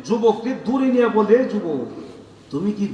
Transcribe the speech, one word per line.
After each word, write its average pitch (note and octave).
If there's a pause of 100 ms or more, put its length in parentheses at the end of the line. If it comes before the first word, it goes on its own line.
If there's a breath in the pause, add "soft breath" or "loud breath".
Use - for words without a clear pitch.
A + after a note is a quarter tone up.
যুবককে A3
দূরে C4
নিয়ে B3
বলে, G#3+
"যুবক, D#3+ (640)
তুমি F#3
কি G3